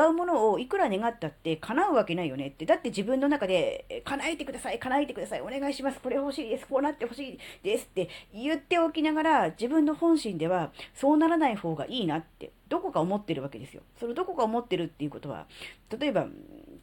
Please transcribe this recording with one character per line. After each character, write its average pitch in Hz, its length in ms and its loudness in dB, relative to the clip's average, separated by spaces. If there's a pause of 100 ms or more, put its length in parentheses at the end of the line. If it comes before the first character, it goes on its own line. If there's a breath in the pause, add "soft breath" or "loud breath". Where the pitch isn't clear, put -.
う 320 40 4
も 339 120 0
の 220 280 4
を 240 80 0
い 254 60 -6
く 392 120 0
ら 320 100 4
願 202 220 0
っ 233 80 -6
た 160 80 -6
っ 147 60 -4
て 160 240 -4
叶 294 320 0
う 330 60 2
わ 220 100 4
け 165 100 -4
な 180 80 -2
い 160 60 -2
よ 131 80 -6
ね 139 100 -4
っ 139 60 -10
て。 156 120 -12
だ 320 120 4
っ - 40 2
て 240 100 -4
自 190 120 -4
分 254 160 0
の 277 80 0
中 277 220 0
で、 170 400 0
え、 - 140 -10
叶 277 260 -6
え 330 80 -4
て 294 80 -8
く 277 80 -10
だ 247 80 -10
さ 226 120 -6
い、 226 60 -4
叶 262 220 0
え 285 60 0
て 247 60 -8
く 196 80 -8
だ 190 60 -6
さ 190 100 -6
い、 123 40 -4
お 147 60 -8
願 277 220 -4
い 277 60 -2
し 269 80 -10
ま 269 80 -2
す、 269 100 -8
こ 254 100 -6
れ 277 60 0
欲 277 160 -2
し 269 140 -6
い - 20 -8
で 254 100 -2
す、 - 100 -16
こ 277 80 0
う 277 60 2
な 294 80 0
っ 294 40 -4
て - 80 -12
欲 233 140 -6
し 277 80 -8
い 240 140 -12 (260 loud breath)
で 208 140 0
す - 80 -12
っ - 20 -20
て 175 200 -2 (240 loud breath)
言 269 240 -2
っ 285 40 -2
て 349 180 0
お 330 140 2
き 311 100 -2
な 311 120 2
が 311 100 0
ら、 269 260 4
自 - 160 -4
分 302 180 6
の 302 120 2
本 330 200 6
心 202 220 -2
で 160 80 0
は 175 240 2 (240 loud breath)
そ 285 200 4
う - 20 6
な 320 100 6
ら 330 100 4
な 302 140 4
い 208 60 -2
方 165 180 -2
が 143 120 -6
い 240 160 -4
い 180 40 0
な 156 120 2
っ 165 40 -8
て、 - 300 -18 (160)
ど 330 100 0
こ 381 140 -6
か 170 80 2
思 185 160 0
っ 208 80 -6
て 165 100 -2
る 135 80 -6
わ 143 60 -6
け 117 100 -14
で 139 80 -14
す - 80 -20
よ。 - 80 -18 (160)
そ 240 80 -6
の 240 80 -4
ど 359 100 -2
こ 359 120 -8
か 254 80 2
思 220 120 2
っ 233 80 -2
て 185 120 -2
る 170 80 0
っ - 20 -2
て 151 160 -10
い 151 60 -2
う - 20 -12
こ 107 80 -12
と 147 100 -12
は、 82 200 -10 (500 loud breath)
例 294 80 -2
え 269 60 2
ば、 156 160 2 (540)